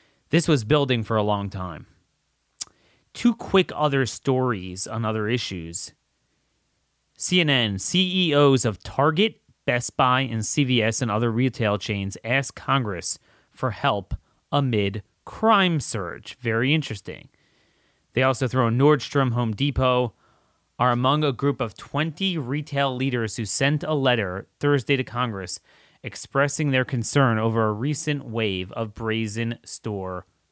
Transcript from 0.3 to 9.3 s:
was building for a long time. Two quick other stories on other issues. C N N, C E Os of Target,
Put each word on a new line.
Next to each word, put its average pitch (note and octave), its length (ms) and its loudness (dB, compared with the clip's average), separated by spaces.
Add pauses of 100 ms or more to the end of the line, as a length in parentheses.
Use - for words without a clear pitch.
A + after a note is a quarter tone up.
was C3+ 200 2
building B2+ 380 2
for A2+ 120 -2
a G#2+ 80 4
long G2+ 260 0
time. F#2 380 -10 (1300)
Two A#3+ 200 2
quick - 400 0
other C#3 320 0
stories A2 800 -2
on A2+ 180 -4
other A2 240 -2
issues. F2 640 -6 (1200)
C F3+ 240 2
N D#3 80 2
N, A2+ 300 2
C F#3 500 0
E C#3+ 60 2
Os C#3 280 6
of G#2+ 200 -2
Target, D#3 580 0 (240)